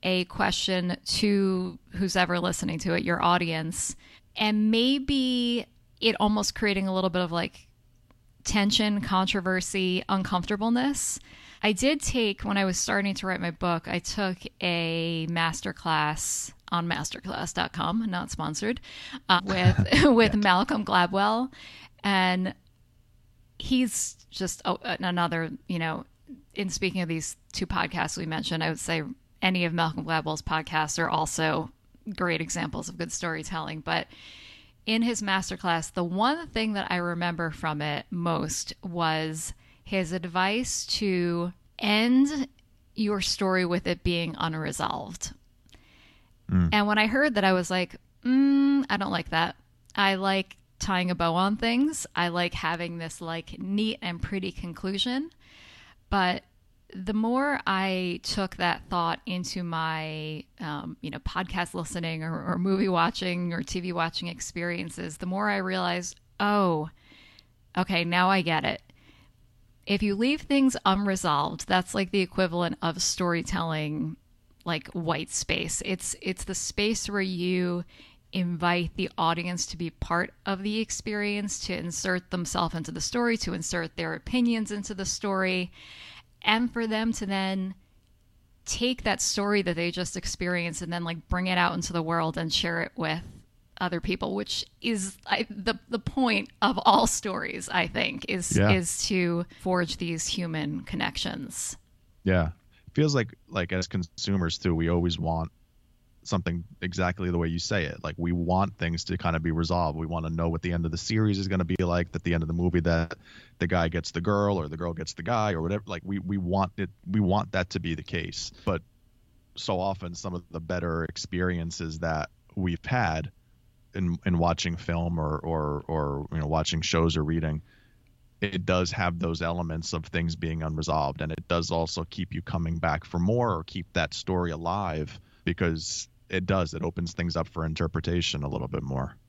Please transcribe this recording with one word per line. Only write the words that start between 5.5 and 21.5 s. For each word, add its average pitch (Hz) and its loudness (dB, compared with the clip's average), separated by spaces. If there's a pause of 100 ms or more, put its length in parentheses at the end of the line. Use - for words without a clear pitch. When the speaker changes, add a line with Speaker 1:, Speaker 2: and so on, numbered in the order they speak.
Speaker 1:
it 226 4
almost 208 2
creating 196 2
a 190 0
little 190 2
bit 180 0
of, 165 -2
like, - -4 (760)
tension, 208 4
controversy, 185 0
uncomfortableness. 214 0 (440)
I 214 4
did 285 4
take, 220 0
when 202 0
I 196 4
was 185 2
starting 202 0
to 185 -6
write 185 -2
my 170 -2
book, 170 -2
I 180 0
took 185 -2 (240)
a 165 0
masterclass 165 -2 (180)
on 170 0
masterclass - -4
dot 170 -2
com, 175 -2
not 180 -4
sponsored, 156 -4 (480)
uh, 196 8
with, 190 6 (280)
<laughs> - -
Speaker 2:
<laughs> - -
Speaker 1:
with 226 8
Speaker 2:
Yeah. 208 4
Speaker 1:
Malcolm 208 4
Gladwell. 202 4 (520)